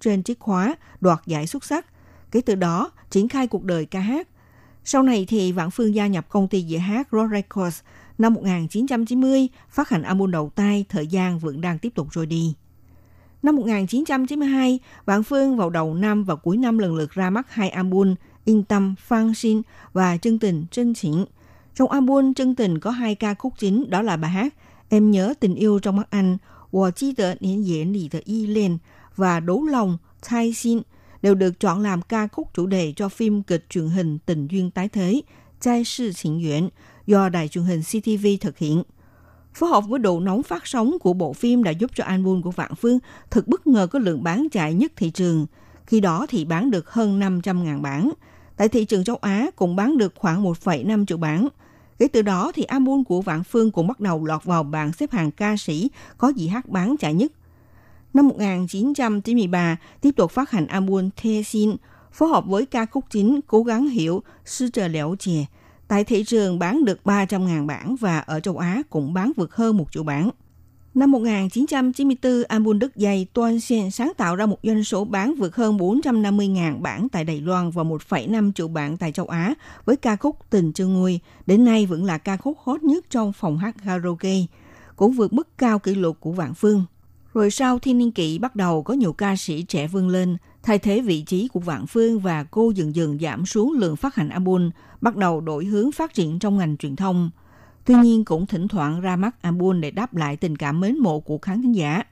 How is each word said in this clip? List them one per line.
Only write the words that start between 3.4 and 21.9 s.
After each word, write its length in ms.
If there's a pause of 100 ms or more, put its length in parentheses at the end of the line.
cuộc 180
đời 220
ca 140
hát. 280 (560)
Sau 180
này 260
thì 240
Vạn 180
Phương 240
gia 120
nhập 220
công 200
ty 200
dĩa 100
hát 340
Rock 200
Records. 480 (380)
Năm 160
một 100
nghìn 240
chín 180
trăm 200
chín 140
mươi, 280 (220)
phát 180
hành 140
album 280
đầu 240
tay, 340
Thời 180
gian 320
vẫn 220
đang 180
tiếp 160
tục 180
trôi 140
đi. 280 (880)
Năm 140
một 100
nghìn 200
chín 180
trăm 220
chín 120
mươi 100
hai, 300 (260)
Vạn 180
Phương 340
vào 140
đầu 240
năm 300
và 120
cuối 200
năm 220
lần 160
lượt 160
ra 200
mắt 240
hai 140
album 460 (300)
Yên 200
Tâm, 340
Phan 360
Xin 280 (300)
và 240
Chân 220
Tình, 320
Chân 240
Chính. 300 (500)
Trong 160